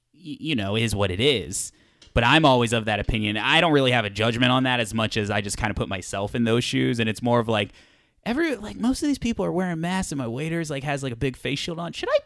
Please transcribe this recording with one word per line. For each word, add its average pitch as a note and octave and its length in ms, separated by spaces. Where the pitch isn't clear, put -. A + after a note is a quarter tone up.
y-, D3 280
you D3+ 160
know, G2+ 200
is A2+ 180
what G2 180
it F#2 80
is. A2+ 500
But A#2 100
I'm D3 220
always B2 280
of A2+ 120
that G#2 160
opinion. G#2+ 360
I C3+ 240
don't E3+ 120
really C3+ 180
have A#2+ 140
a G2+ 60
judgment A#2 420
on C3 100
that B2+ 160
as A2 160
much A2 220
as G#2+ 160
I G#2 80
just G2+ 160
kinda G#2 180
put - 140
myself G2 480
in A#2+ 80
those A2+ 180
shoes. C3 380
And A2 80
it's G#2+ 120
more A#2+ 200
of A2 80
like, G#2 220
every, C#4+ 300
like, G3+ 220
most A3+ 260
of D4+ 60
these C#4 100
people A3+ 260
are E3 60
wearing E3+ 300
masks F3+ 320
and D3 80
my A#2+ 80
waiter's, D#3+ 420
like, C#3 140
has, C#3+ 180
like, C3 100
a A2+ 40
big C3 200
face C#3 220
shield E3 220
on. - 120
Should G4+ 180
I D5 160